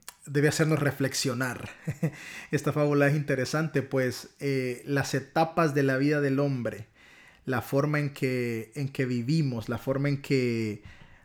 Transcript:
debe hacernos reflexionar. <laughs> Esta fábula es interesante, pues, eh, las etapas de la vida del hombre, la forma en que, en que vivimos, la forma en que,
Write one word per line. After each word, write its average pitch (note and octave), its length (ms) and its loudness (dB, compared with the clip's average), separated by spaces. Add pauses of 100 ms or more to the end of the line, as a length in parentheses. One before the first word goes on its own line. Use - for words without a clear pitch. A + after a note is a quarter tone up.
(260)
debe C#3+ 220 2
hacernos D#3 320 2
reflexionar. C3 920 -2 (400)
<laughs> - 400 -16
Esta C#3+ 220 0
fábula D3 360 4
es D3 80 4
interesante, C#3+ 640 0
pues, C3 460 -2 (120)
eh, C3 440 -2
las C#3 300 -2
etapas D#3+ 600 2
de C#3+ 80 4
la C3+ 140 4
vida D3 240 2
del C#3 180 2
hombre, B2+ 500 -2 (580)
la B2 160 -2
forma D3 360 2
en C#3+ 140 0
que, A#2+ 640 -2
en C#3 160 -4
que C3+ 160 -2
vivimos, B2 640 0
la A#2+ 80 -2
forma C3+ 320 0
en C#3 100 0
que, A#2 600 0 (420)